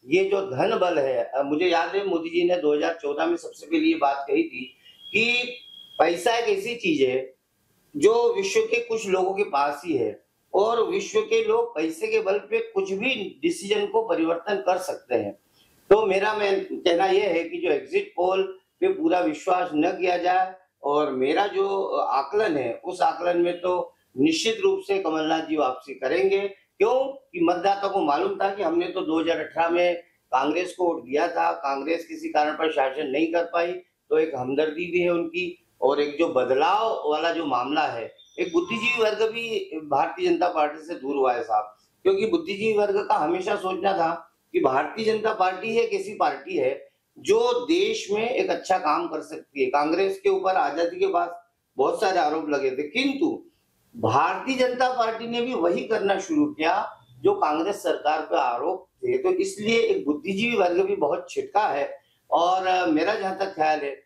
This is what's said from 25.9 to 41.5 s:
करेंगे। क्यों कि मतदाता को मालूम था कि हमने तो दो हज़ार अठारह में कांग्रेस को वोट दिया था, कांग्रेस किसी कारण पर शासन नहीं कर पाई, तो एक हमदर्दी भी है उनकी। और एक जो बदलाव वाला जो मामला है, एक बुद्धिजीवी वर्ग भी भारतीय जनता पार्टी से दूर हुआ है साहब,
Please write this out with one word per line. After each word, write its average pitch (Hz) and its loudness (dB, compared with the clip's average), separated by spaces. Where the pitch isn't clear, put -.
करेंगे। 196 0
क्यों 254 4
कि 269 -8
मतदाता 190 2
को 190 0
मालूम 165 0
था 196 -2
कि 208 -4
हमने 170 0
तो 180 -6
दो 156 0
हज़ार 160 0
अठारह 160 -2
में 175 2
कांग्रेस 151 0
को 180 0
वोट 165 0
दिया 143 0
था, 170 0
कांग्रेस 151 -2
किसी 160 -10
कारण 151 2
पर 156 -2
शासन 143 0
नहीं 160 0
कर 170 2
पाई, 175 -2
तो 151 4
एक 156 2
हमदर्दी 151 -2
भी 175 2
है 175 4
उनकी। 170 -2
और 143 4
एक 147 -2
जो 165 4
बदलाव 147 2
वाला 156 0
जो 160 -4
मामला 139 -2
है, 117 -8
एक 175 -4
बुद्धिजीवी 226 0
वर्ग 208 0
भी 220 -4
भारतीय 147 0
जनता 160 2
पार्टी 156 -2
से 170 -8
दूर 135 -6
हुआ 131 2
है 117 -2
साहब, 110 -2